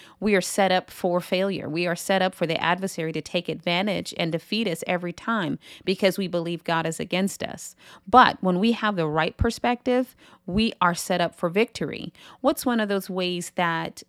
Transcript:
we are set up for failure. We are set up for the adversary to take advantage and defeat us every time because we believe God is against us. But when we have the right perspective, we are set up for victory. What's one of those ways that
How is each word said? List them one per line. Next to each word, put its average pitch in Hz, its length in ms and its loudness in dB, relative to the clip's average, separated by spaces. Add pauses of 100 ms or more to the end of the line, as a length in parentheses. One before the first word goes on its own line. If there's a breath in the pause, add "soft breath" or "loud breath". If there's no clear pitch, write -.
(200 loud breath)
we 208 160 2
are 180 60 6
set 190 300 2
up 185 200 0
for 180 280 0
failure. 185 480 -2
We 165 200 -2
are 175 80 0
set 190 260 0
up 185 140 0
for 175 100 -2
the 160 160 0
adversary 170 500 -2
to 156 120 -4
take - 260 -4
advantage 175 680 -2
and 165 140 -2
defeat 208 360 -2
us 170 180 -4
every 175 280 -4
time 202 440 -4 (260 loud breath)
because 190 320 2
we 190 120 -4
believe 170 360 -4
God 165 220 0
is 165 140 -4
against 190 420 -2
us. - 340 -10 (320 loud breath)
But 240 340 8
when 180 180 2
we 226 140 4
have 214 240 -2
the 160 100 0
right 156 280 0
perspective, 247 800 0 (300 soft breath)
we 220 340 0
are 175 140 4
set 175 280 -2
up 170 120 -2
for - 160 -2
victory. - 640 -2 (280 loud breath)
What's 277 260 0
one 240 120 2
of 214 80 0
those 196 220 -2
ways 180 460 -4
that 165 540 -2